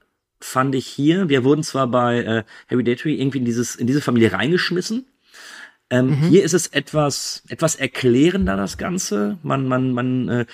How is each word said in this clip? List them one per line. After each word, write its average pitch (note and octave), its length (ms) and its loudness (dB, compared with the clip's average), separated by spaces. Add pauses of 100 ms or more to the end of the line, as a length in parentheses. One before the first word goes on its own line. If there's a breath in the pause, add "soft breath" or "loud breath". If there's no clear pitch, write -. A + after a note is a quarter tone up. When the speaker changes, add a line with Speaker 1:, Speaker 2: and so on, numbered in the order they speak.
(400)
Speaker 1:
fand C3 360 -2
ich C3+ 120 -4
hier, D#3+ 420 0
wir C3+ 140 2
wurden D3+ 200 4
zwar C3+ 240 -2
bei, A#2+ 360 2
äh, A2 200 -2 (260 loud breath)
Harry B2 140 0
Datry A#2+ 360 -2
irgendwie C3+ 200 -2
in B2 60 -2
dieses, A#2+ 300 -2
in A#2+ 120 -4
diese C#3 140 2
Familie A#2 320 4
reingeschmissen. F3 720 -2 (840 loud breath)
Ähm, B2+ 160 2
Speaker 2:
Mhm. D3 220 2
Speaker 1:
hier F#3 140 8
ist D#3+ 100 0
es F3 140 0
etwas, - 800 -4
etwas D#3 260 -2
erklärender, D#3+ 800 2
das G3 220 -4
Ganze. G3+ 640 -4
Man, C3+ 240 -2
man, B2+ 240 0
man, B2+ 380 -2
äh, A#2+ 240 0